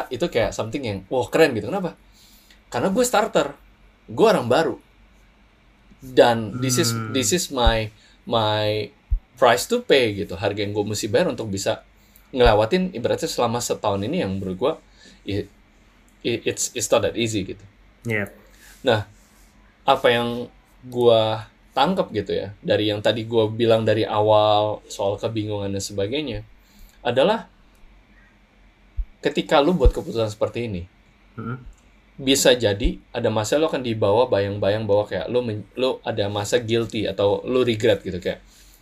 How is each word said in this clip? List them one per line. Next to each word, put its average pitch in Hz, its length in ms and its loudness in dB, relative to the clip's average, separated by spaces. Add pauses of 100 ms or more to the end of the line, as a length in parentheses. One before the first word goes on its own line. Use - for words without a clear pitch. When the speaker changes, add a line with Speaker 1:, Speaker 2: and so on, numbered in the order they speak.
Speaker 1:
itu 127 180 -4
kayak 113 240 0
something 117 320 -6
yang, 101 140 -4 (100)
wah, 127 180 -2
keren 151 280 4
gitu. 101 120 -4
Kenapa? 170 320 -6 (680)
Karena - 220 -2
gue 208 140 2
starter, 208 540 0 (480)
gue 139 220 2
orang 160 180 4
baru, 127 320 2 (1200)
dan 123 600 4
this 127 180 0
is, 117 140 2
Speaker 2:
Hmm. 110 180 -4
Speaker 1:
this 127 220 0
is 175 180 -2
my, 113 400 2 (340)
my 107 680 0 (440)
price 123 320 4
to 240 160 -2
pay 123 320 4
gitu, 92 220 -8
harga 101 240 -4
yang 104 120 -4
gue 104 120 -2
mesti 107 240 -4
bayar 147 220 2
untuk 113 180 -6
bisa 98 340 -4 (480)
ngelewatin 120 600 4
ibaratnya 123 360 -2
selama 120 320 -2
setahun 101 420 -2
ini 151 200 -4
yang 98 140 -4
menurut 95 200 -6
gue, 117 180 -2 (540)
i-, 101 220 -6 (720)
i-, 120 200 -4
it's, - 300 -4
it's 113 160 -6
not 120 120 4
that 90 140 -2
easy 107 280 -2
gitu. 92 180 -12 (420)
Speaker 2:
Yep. 107 260 -4 (540)
Speaker 1:
Nah, 110 240 0 (760)
apa 135 240 2
yang 120 400 0 (360)
gue 120 380 4 (500)
tangkap 180 400 0
gitu 101 200 -4
ya, 98 280 -4
dari 107 280 0
yang 104 120 -2
tadi 110 240 -2
gue 113 260 0
bilang 113 340 2
dari 107 200 2
awal 107 840 2
soal 101 300 -4
kebingungan 104 560 -6
dan 98 100 -6
sebagainya, 117 600 -6 (580)
adalah 147 460 0 (1700)
ketika 156 400 2
lu 147 140 4
buat 127 180 6
keputusan 113 380 -4
seperti 110 380 -4
ini, 90 160 -6 (500)
Speaker 2:
Mm-hmm. 117 240 -10 (580)
Speaker 1:
bisa 135 380 2
jadi 117 560 0
ada 117 180 -6
masa 110 300 0
lu 160 80 2
akan 156 160 -4
dibawa 110 480 2
bayang-bayang 101 560 0
bahwa 101 180 2
kayak 95 220 -6
lu 123 160 -2
men-, 104 320 -8
lu 127 320 -2
ada 110 240 -2
masa 104 320 0
guilty 113 480 -2
atau 101 320 0
lu 127 240 0
regret 113 400 0
gitu, 90 160 -8
kayak, 92 160 -6 (440)